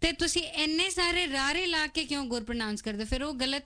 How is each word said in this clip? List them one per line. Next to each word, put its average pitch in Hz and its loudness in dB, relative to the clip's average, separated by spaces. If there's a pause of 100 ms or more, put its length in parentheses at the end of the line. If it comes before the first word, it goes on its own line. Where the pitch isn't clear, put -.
ਤੇ 330 4
ਤੁਸੀਂ 339 0
ਇੰਨੇ 320 0
ਸਾਰੇ 349 2
ਰਾਰੇ 285 2
ਲਾ 320 2
ਕੇ 311 -2
ਕਿਉਂ 277 -2
ਗੁਰ 233 -2
ਪ੍ਰੋਨਾਂਸ 220 -2
ਕਰਦੇ, 214 -4
ਫਿਰ 262 0
ਉਹ 294 -4
ਗਲਤ 269 -2